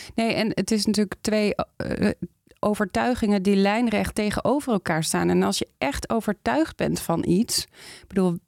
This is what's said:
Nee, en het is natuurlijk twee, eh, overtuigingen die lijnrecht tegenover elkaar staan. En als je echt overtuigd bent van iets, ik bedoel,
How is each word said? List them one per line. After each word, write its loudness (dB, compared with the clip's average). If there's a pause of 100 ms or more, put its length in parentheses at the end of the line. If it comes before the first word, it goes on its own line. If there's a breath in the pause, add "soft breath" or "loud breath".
(160 loud breath)
Nee, 0
en 0
het -2
is 0
natuurlijk 0
twee, 0
eh, -2 (520)
overtuigingen 0
die 4
lijnrecht 2
tegenover 0
elkaar 0
staan. 0
En 4
als 0
je -4 (100)
echt -4
overtuigd 0
bent -2
van -2
iets, 2 (380 loud breath)
ik -20
bedoel, 2 (100)